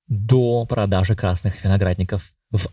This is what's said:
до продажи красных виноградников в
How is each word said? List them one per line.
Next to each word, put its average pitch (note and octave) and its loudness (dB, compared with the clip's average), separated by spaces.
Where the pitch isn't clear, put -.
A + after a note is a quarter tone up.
до A#2+ 2
продажи G2+ 0
красных F#2 -2
виноградников F#2+ 0
в G2 -2